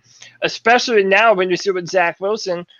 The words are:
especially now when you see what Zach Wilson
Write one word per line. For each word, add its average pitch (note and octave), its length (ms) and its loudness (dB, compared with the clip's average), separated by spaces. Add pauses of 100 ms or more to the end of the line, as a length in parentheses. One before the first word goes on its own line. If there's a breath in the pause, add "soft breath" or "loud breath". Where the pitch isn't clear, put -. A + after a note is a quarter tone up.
(420 loud breath)
especially A3+ 600 0
now G#3 300 4
when F#3 160 -2
you F3+ 80 -2
see G3 140 -4
what F3+ 180 -6
Zach E3+ 320 -2
Wilson F#3+ 440 -6 (140)